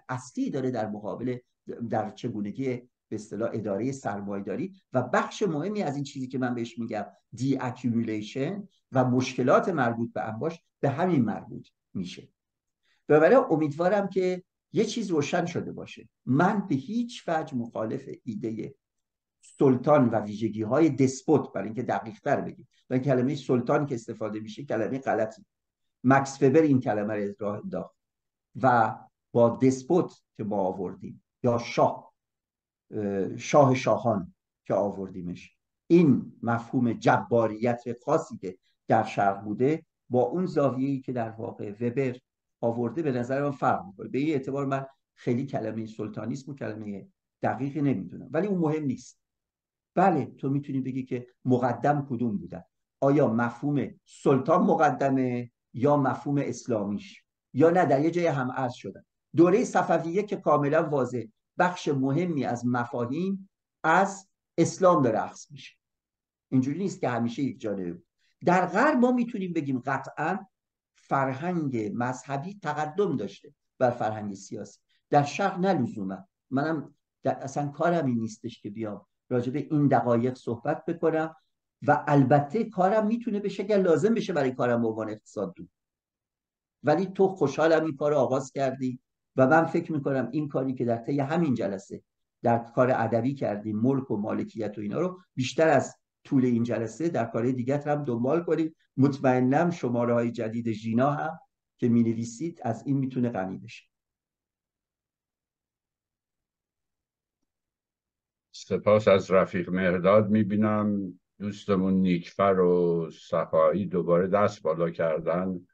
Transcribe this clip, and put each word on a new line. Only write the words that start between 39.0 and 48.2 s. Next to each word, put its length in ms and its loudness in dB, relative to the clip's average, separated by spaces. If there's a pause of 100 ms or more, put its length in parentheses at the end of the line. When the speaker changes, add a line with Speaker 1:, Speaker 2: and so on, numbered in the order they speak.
Speaker 1:
شرق 400 0
بوده 420 -2 (240)
با 120 2
اون 240 0
زاویه‌ای 540 0
که 120 -12
در 180 -4
واقع 420 -10 (100)
وبر 360 -2 (440)
آورده 400 -2
به 100 0
نظر 320 -2
من 80 -2
فرق 340 0
می‌کنه. 220 -14
به 100 -4
این 160 0
اعتبار 320 -4
من 200 -4 (300)
خیلی 300 -2
کلمه 400 -6
سلطانیسم 640 -10
و 40 -12
کلمه 520 -10 (340)
دقیقی 400 -4
نمی‌دونم، 500 -2